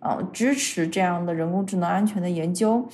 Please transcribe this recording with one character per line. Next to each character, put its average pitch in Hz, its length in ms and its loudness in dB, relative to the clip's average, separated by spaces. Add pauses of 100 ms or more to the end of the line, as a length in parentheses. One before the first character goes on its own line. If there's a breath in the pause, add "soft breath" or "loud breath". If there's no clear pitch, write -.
嗯， - 320 -2
支 262 220 2
持 170 320 -2
这 170 120 -2
样 175 240 2
的 175 80 -2
人 165 200 0
工 196 120 0
智 196 140 -4
能 175 100 2
安 185 160 2
全 208 160 0
的 175 80 -2
研 170 240 0
究。 220 320 2 (100)